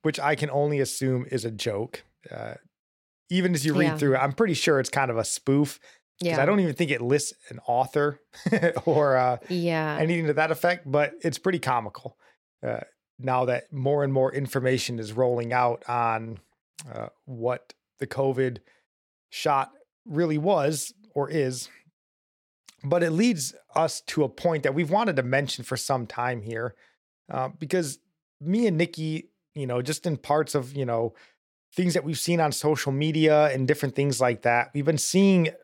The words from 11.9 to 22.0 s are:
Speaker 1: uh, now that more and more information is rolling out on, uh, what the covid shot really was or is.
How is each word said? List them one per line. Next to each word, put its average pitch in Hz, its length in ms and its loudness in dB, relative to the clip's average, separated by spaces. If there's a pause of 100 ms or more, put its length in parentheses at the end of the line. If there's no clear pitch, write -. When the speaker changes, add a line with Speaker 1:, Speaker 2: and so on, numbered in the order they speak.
Speaker 1:
uh, 113 140 -4 (400)
now 127 240 0
that 123 280 -4
more 143 300 0
and 139 100 0
more 131 220 2
information 127 640 -2
is 107 140 -10
rolling 120 400 0
out 123 360 0
on, 113 520 -2 (520)
uh, 113 160 -10 (160)
what 123 500 -6 (260)
the 135 80 -6
covid 131 500 0 (720)
shot 139 420 0 (320)
really 156 340 0
was 156 540 0 (220)
or 143 160 -2
is. 131 380 -2 (1160)